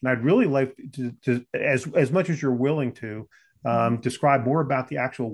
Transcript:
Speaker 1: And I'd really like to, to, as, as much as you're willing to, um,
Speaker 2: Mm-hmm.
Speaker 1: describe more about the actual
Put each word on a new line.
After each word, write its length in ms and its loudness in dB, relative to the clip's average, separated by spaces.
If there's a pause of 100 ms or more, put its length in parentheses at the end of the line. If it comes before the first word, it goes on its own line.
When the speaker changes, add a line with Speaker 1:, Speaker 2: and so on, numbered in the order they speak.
Speaker 1:
And 100 0
I'd 140 0
really 220 4
like 280 0 (200)
to, 180 -6 (120)
to, 280 0
as, 420 0
as 160 2
much 200 0
as 100 -4
you're 140 0
willing 400 0
to, 340 -12 (380)
um, 280 2
Speaker 2:
Mm-hmm. 60 -2
Speaker 1:
describe 440 2
more 180 2
about 260 -2
the 80 -8
actual 380 -4